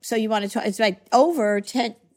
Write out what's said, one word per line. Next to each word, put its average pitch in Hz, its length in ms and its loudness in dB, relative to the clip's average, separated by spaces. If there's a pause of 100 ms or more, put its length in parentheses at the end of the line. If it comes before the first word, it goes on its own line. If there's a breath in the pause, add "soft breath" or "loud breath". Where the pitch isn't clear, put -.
so - 140 -6
you 220 140 0
wanna 208 200 -2
talk, - 180 -6
it's 202 120 -4
like 208 220 0 (120)
over 240 480 2
ten, 233 360 -4 (200)